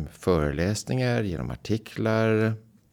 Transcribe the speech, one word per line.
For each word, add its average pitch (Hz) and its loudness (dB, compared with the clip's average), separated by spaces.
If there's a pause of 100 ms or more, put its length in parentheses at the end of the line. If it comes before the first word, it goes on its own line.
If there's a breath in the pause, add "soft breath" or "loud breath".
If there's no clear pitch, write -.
(200)
föreläsningar, 101 0
genom 64 -4
artiklar, 110 0 (400)